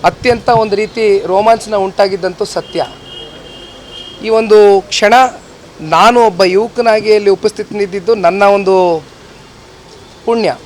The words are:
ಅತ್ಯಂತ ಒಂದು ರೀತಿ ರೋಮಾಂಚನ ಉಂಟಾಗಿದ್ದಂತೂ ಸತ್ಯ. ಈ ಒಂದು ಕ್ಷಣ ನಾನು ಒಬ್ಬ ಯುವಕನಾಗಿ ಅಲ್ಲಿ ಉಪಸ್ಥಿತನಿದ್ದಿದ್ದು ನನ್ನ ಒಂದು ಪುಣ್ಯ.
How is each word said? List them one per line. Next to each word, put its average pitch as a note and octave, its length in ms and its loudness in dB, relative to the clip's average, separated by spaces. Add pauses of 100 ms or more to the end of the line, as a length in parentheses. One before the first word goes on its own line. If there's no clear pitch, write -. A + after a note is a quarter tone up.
ಅತ್ಯಂತ A#3 400 -4 (140)
ಒಂದು G3+ 180 -4
ರೀತಿ A3 240 -4 (260)
ರೋಮಾಂಚನ G#3+ 440 0 (100)
ಉಂಟಾಗಿದ್ದಂತೂ F#3+ 600 -4 (100)
ಸತ್ಯ. E3+ 240 -8 (1500)
ಈ A3 40 -6 (100)
ಒಂದು G#3+ 180 2 (340)
ಕ್ಷಣ G#3+ 220 0 (840)
ನಾನು A3+ 240 4 (100)
ಒಬ್ಬ F3+ 120 -4 (140)
ಯುವಕನಾಗಿ A3 640 0
ಅಲ್ಲಿ G3+ 200 2
ಉಪಸ್ಥಿತನಿದ್ದಿದ್ದು G3+ 800 -4 (100)
ನನ್ನ F#3+ 180 2 (140)
ಒಂದು F#3+ 180 0 (1500)
ಪುಣ್ಯ. A3+ 240 -2 (160)